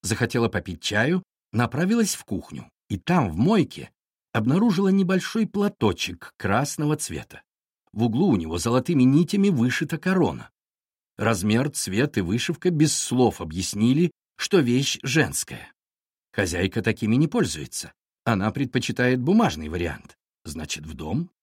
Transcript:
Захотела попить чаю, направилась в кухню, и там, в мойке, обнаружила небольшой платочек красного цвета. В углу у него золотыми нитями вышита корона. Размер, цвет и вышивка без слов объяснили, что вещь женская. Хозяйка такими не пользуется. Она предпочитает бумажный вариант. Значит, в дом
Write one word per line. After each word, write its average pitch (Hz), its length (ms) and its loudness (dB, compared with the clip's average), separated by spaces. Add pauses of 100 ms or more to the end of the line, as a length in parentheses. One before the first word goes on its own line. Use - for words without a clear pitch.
Захотела 113 480 0
попить 87 320 -8
чаю, 139 400 0 (300)
направилась 180 640 0
в - 100 -18
кухню, - 460 -10 (180)
и 98 80 -4
там, 156 320 2
в 78 80 -6
мойке, 151 540 0 (420)
обнаружила 180 540 2
небольшой 190 580 2
платочек 117 920 -2
красного 143 600 -2
цвета. - 460 -12 (480)
В 107 100 -4
углу 123 280 2
у 123 60 4
него 82 220 -4
золотыми 127 460 2
нитями 175 460 4
вышита 147 500 0
корона. 135 500 0 (680)
Размер, 107 520 0
цвет 117 480 -2
и 104 40 0
вышивка 123 500 -2
без 151 260 2
слов 123 440 2
объяснили, 104 680 0 (280)
что - 200 0
вещь 135 460 2
женская. - 680 -2 (600)
Хозяйка 95 500 -2
такими 110 340 0
не 151 120 4
пользуется. 113 680 -4 (340)
Она 107 240 0
предпочитает 127 680 0
бумажный 123 480 2
вариант. 85 480 -6 (260)
Значит, - 420 -10
в 78 100 -14
дом 127 360 -6 (120)